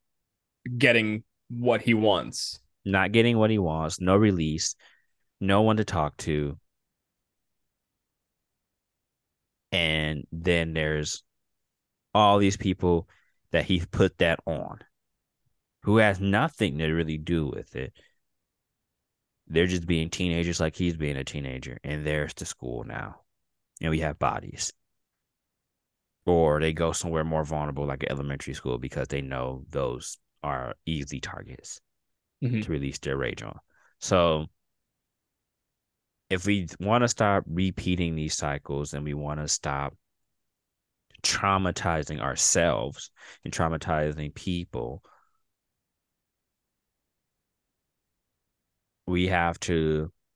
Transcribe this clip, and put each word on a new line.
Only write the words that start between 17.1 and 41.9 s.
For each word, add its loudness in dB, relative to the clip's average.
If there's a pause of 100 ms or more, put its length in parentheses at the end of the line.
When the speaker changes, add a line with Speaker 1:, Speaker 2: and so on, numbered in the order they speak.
Speaker 2:
do 0
with -10
it. -8 (1500)
They're 4
just -2
being 0
teenagers -2
like -2
he's 0
being -4
a -6
teenager, -10
and -8
there's -2
the -12
school -10
now. -12 (600)
And -2
we 0
have -4
bodies. -4 (1500)
Or 4
they 2
go 0
somewhere -2
more -2
vulnerable, -4
like -6
an -4
elementary -6
school, -4
because -6
they -4
know -8
those -6 (240)
are -6 (120)
easy -6
targets -14 (600)
Speaker 1:
Mm-hmm. 0
Speaker 2:
to -6
release -4
their -4
rage -6
on. -12 (400)
So 2 (1800)
if 0
we 2 (100)
wanna 2
stop 2
repeating -2
these -4
cycles -6
and -6
we -6
wanna -6
stop -4 (1300)
traumatizing 2